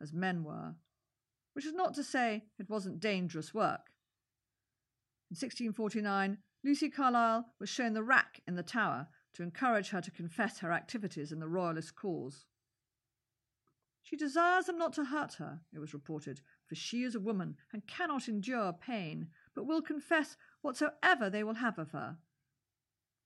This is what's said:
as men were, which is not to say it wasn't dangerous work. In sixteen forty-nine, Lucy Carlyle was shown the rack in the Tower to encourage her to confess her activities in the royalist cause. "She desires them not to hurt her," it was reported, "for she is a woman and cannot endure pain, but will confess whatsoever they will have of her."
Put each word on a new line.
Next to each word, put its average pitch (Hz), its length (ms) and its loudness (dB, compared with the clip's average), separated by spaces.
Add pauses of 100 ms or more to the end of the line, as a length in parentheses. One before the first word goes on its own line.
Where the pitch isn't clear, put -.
as 151 100 -10
men 175 320 0
were, 160 300 -8 (800)
which 285 100 -6
is 302 100 -6
not 359 200 0
to 285 100 -4
say 226 420 0 (120)
it 208 140 -8
wasn't 190 280 -2
dangerous 175 540 0
work. 196 380 0 (1400)
In 175 60 -10
sixteen 233 380 -4
forty-nine, 202 680 0 (240)
Lucy 285 260 4
Carlyle 240 680 4
was 202 100 -6
shown 233 240 0
the 220 80 0
rack - 460 6
in 180 80 0
the 175 80 0
Tower 170 460 0 (240)
to 175 100 -8
encourage 202 460 2
her 185 120 0
to 180 80 -6
confess 175 480 -2
her 170 140 -2
activities 165 600 -2
in 156 80 -4
the 160 80 -4
royalist 165 480 0
cause. 143 520 -6 (1600)
"She - 120 -8
desires 339 500 4
them 339 140 -2
not 330 140 0
to 294 120 0
hurt 285 300 -2
her," 156 260 -8 (100)
it 151 60 -14
was 151 160 -10
reported, 147 480 -8 (240)
"for - 80 -10
she 233 300 -4
is 247 100 -2
a 226 60 -2
woman 185 360 -2 (160)
and 214 140 -8
cannot 311 420 -2
endure 214 460 0
pain, 165 560 -4 (240)
but 208 120 -6
will 320 180 2
confess 302 540 0 (240)
whatsoever 294 680 2
they 214 140 0
will 220 100 -2
have 226 240 0
of 156 140 -6
her." 160 260 -6 (1080)